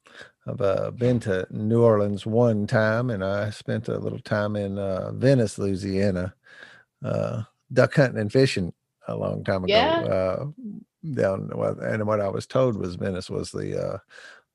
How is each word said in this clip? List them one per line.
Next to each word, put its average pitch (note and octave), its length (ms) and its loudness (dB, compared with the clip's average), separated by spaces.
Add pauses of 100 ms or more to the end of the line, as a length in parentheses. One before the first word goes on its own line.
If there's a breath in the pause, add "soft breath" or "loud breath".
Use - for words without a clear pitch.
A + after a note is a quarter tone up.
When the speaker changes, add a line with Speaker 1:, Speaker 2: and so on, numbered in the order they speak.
(480 loud breath)
Speaker 1:
I've, A#2 140 -6
uh, F#2+ 300 0
been A#2+ 300 2
to F#2 300 -2
New A2+ 320 2
Orleans G#2 420 4
one A2 400 4
time, A2 460 2
and F#2+ 120 -4
I G2+ 280 -2
spent A2 380 -6
a G#2+ 100 -2
little G#2+ 200 -6
time G#2 360 -2
in, G2+ 240 -4
uh, G2 320 -4
Venice, A2+ 480 4
Louisiana, F#2+ 760 0 (720 loud breath)
uh, A2+ 400 -2 (280)
duck B2 220 4
hunting A#2+ 260 4
and G#2 120 -2
fishing C3 420 2 (340)
a A2 80 -4
long G2+ 280 -4
time - 220 -2
ago. G3 80 0
Speaker 2:
Yeah. D#4 280 4
Speaker 1:
Uh, F#2 440 0 (680)
down, G#2 400 0
well, G#2+ 260 -2
and A#2 280 -2
what G#2+ 140 2
I G2 80 0
was G#2+ 180 -4
told B2+ 300 2
was F#2 180 -4
Venice F#2+ 340 -4
was G2 220 -6
the, G2 300 -4
uh, F#2+ 160 -4 (580 loud breath)